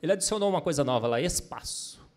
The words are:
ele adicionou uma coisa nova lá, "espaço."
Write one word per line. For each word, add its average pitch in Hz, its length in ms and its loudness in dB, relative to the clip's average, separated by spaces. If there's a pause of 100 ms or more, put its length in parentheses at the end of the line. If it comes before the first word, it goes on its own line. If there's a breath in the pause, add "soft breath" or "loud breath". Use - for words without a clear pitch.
ele 160 100 2
adicionou 202 380 2
uma 180 120 2
coisa 147 220 2
nova 127 240 2
lá, 117 140 2
"espaço." - 720 -6 (240)